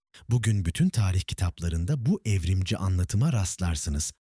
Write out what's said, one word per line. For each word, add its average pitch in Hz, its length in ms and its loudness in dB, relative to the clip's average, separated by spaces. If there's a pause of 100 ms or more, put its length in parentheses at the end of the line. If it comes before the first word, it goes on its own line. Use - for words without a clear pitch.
(300)
Bugün 110 360 2
bütün 160 240 2
tarih 92 320 2
kitaplarında 87 840 -2
bu 180 200 0
evrimci 95 520 0
anlatıma 95 560 0
rastlarsınız 85 760 -2 (160)